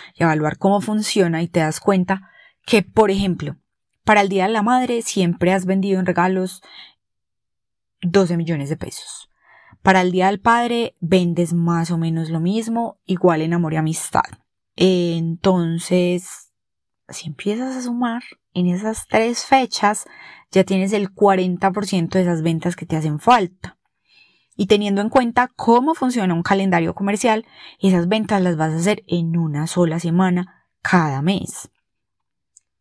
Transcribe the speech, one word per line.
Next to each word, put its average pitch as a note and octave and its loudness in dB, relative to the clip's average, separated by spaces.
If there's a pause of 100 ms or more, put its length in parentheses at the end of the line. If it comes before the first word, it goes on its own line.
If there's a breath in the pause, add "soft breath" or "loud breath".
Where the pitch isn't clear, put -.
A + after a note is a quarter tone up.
(140 loud breath)
y - -4
a E3 4
evaluar D#3 0
cómo G3 2
funciona G3 0
y E3+ -2
te F3 -2
das D#3 -2
cuenta F#3+ 0 (380 loud breath)
que, G#3+ 2
por G#3+ 2
ejemplo, F#3+ -4 (480)
para G#3 4
el G3+ 2
Día F#3+ 0
de G#3+ -2
la A3+ 0
Madre B3 0
siempre F3 0
has F#3+ -2
vendido F#3+ 0
en F#3 -2
regalos F#3 -2 (1400 loud breath)
doce F3 2
millones D#3+ -4
de D#3+ -4
pesos. - -16 (500 soft breath)
Para F#3+ 4
el F3+ 0
Día F#3 2
del G3 0
Padre A#3 0
vendes E3+ 0
más E3+ 0
o F3 -2
menos E3 -2
lo D#3+ -4
mismo, A3+ -4
igual F3 2
en D#3+ 0
amor E3+ 0
y D#3+ -4
amistad. D#3 -2 (520)
Entonces, F3 0 (580)
si - -14
empiezas A#3 -6
a B3+ -8
sumar A#3+ -6 (300)
en F3+ 0
esas G#3 -4
tres A3+ -2
fechas, A3+ 0 (480 loud breath)
ya F#3+ 4
tienes G3 0
el G3+ -2
cuarenta F#3 2
por G3 -4
ciento F#3 0
de F#3 2
esas E3+ 0
ventas E3 -2
que - -14
te E3 -4
hacen D3+ -4
falta. - 0 (760 soft breath)
Y G3+ -2
teniendo G3+ 2
en G#3+ -2
cuenta B3 2
cómo B3 2
funciona A#3+ -2
un E3+ 0
calendario F3 2
comercial, G#3+ -2 (320 loud breath)
esas F3+ 4
ventas G#3+ 0
las F3+ 2
vas D#3 0
a D#3+ -2
hacer G3 0
en E3 -2
una D#3+ -2
sola E3+ 0
semana F3+ 0 (160)
cada D3+ 0
mes. - -4 (1120)